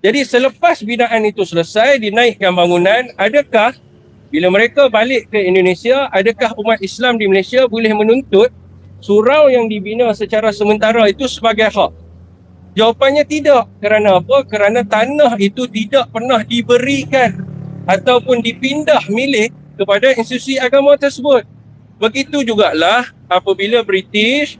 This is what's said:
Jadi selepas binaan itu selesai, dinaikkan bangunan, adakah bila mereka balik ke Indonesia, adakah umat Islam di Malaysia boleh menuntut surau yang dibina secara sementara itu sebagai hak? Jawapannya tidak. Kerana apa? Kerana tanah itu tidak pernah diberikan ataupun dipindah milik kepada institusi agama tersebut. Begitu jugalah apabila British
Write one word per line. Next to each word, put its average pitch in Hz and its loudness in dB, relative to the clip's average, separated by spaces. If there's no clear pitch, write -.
Jadi 247 0
selepas 262 0
binaan 220 -2
itu 202 -4
selesai, 208 0
dinaikkan 202 0
bangunan, 180 2
adakah 226 0
bila 175 0
mereka 240 2
balik 226 -2
ke 220 -6
Indonesia, 190 0
adakah 214 -2
umat 214 -2
Islam 226 -2
di 208 0
Malaysia 196 2
boleh 220 0
menuntut 220 2
surau 262 4
yang 233 0
dibina 214 -4
secara 214 -2
sementara 214 2
itu 208 0
sebagai 220 -2
hak? 196 -2
Jawapannya 269 2
tidak. 285 2
Kerana 208 2
apa? 269 2
Kerana 214 0
tanah 240 0
itu 202 -2
tidak 220 -2
pernah 233 -2
diberikan 247 0
ataupun 240 0
dipindah 269 -2
milik 240 -2
kepada 208 2
institusi 247 -6
agama 277 4
tersebut. 269 0
Begitu 269 -2
jugalah 208 0
apabila 196 0
British 214 -2